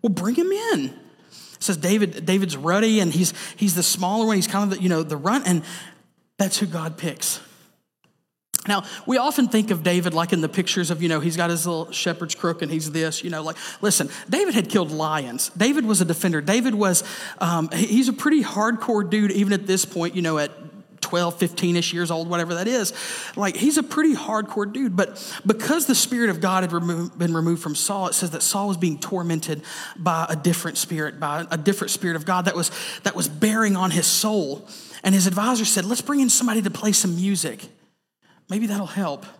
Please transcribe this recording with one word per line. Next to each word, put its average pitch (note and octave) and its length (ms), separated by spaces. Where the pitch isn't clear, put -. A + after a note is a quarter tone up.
Well, G#3 140
bring F#3+ 200
him F4 160
in." G4+ 360
It - 760
says F#3+ 140
David, F3 480
David's F#3 320
ruddy, G3+ 440
and E3+ 120
he's, E3 220
he's G3 180
the F3 80
smaller F#3+ 420
one. A3 120
He's F#3 100
kind G3 260
of F#3 60
the, F#3+ 40
you F#3 60
know, D#3+ 140
the D3+ 160
runt, A3 280
and F3 160
that's G3 180
who G#3+ 80
God D#3+ 320
picks. - 440
Now, G3+ 160
we B3+ 120
often C4+ 300
think G#3+ 240
of E3 100
David F3 320
like E3 180
in - 80
the D#3 80
pictures F3 440
of, D#3+ 100
you E3+ 60
know, D#3+ 100
he's D#3+ 180
got E3+ 140
his E3 160
little E3 240
shepherd's E3 460
crook E3 260
and D3+ 80
he's D#3 220
this, D#3+ 320
you F3+ 60
know, D#3 120
like, D#3 140
listen, F#3 280
David E4+ 240
had G3+ 140
killed E3+ 240
lions. D3+ 640
David C4 280
was G#3+ 160
a F#3 40
defender. E3 360
David A3 360
was, G3 260
um, E3 320
he, E3 140
he's A#3 220
a C4 40
pretty D4+ 320
hardcore G#3+ 680
dude G#3 220
even G3+ 200
at G3 140
this F#3 180
point, F3 300
you F#3 80
know, D#3+ 160
at D3 140
twelve, F3 400
fifteen-ish F3 520
years E3+ 200
old, E3 180
whatever E3+ 240
that F#3 140
is. A#3 240
Like, G3 220
he's C#4+ 220
a D4+ 40
pretty D4+ 320
hardcore G#3 580
dude, A#3+ 220
but - 500
because A3 420
the C4 100
Spirit A#3 340
of D#3+ 100
God F#3 220
had E3+ 100
remo-, E3+ 360
been E3+ 260
removed E3 300
from D3+ 100
Saul, G3 320
it E3 80
says F3 160
that E3 140
Saul G3+ 240
was F#3+ 80
being E3 200
tormented E3 680
by E3 320
a D#3+ 80
different E3+ 420
spirit, D#3 400
by D#3 320
a E3 60
different F#3+ 340
spirit E3+ 240
of D#3 100
God F3+ 200
that F3 100
was, E3+ 160
that G3 140
was - 100
bearing G#3+ 480
on F#3 160
his E3 160
soul. F3+ 600
And F#3+ 140
his F#3 100
advisor A3 380
said, F#3 200
"Let's A#3 160
bring C#4+ 200
in C4 100
somebody A3+ 320
to G3 80
play G#3+ 220
some F3+ 240
music. F3 500
Maybe G#3+ 180
that'll G3+ 200
help." D#3 380